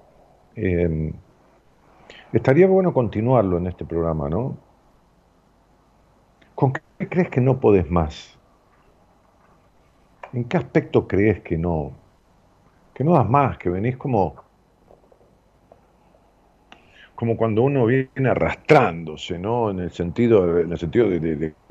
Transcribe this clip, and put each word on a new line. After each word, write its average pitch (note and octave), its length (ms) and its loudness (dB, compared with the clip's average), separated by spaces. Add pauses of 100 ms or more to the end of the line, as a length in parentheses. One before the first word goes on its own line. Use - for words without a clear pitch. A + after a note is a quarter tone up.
(560)
em, E2+ 560 -2 (1200)
estaría C3+ 340 4
bueno F#3 260 2
continuarlo G#2+ 680 0
en F2 80 -4
este F2+ 180 -8
programa, D#2+ 460 -4
¿no? A2+ 260 -6 (2000)
¿Con C3+ 180 0
qué - 360 -10
crees F3 200 0
que C3 120 -4
no C3 200 0
podés F#2+ 300 2
más? E2 480 -4 (2000)
¿En A#2+ 100 -4
qué F#3 140 -2
aspecto - 500 0
crees G2 320 2
que - 160 -6
no, D#2+ 360 -4 (1000)
que C3 120 -6
no F3 100 2
das A#2+ 120 4
más, B2 300 0
que - 140 -6
venís A2 260 -4
como, G#2 380 -2 (2750)
como A#2 220 -2
cuando A2+ 260 0
uno C3+ 240 2
viene C3 420 0
arrastrándose, F2 1080 0
¿no? A2 320 -2
En F#2 100 -4
el F2 100 -6
sentido, F2+ 680 2
en E2 100 -2
el E2 80 -4
sentido G#2 300 0
de, F2+ 100 0
de, D#2+ 180 -4
de D#2 180 -6 (160)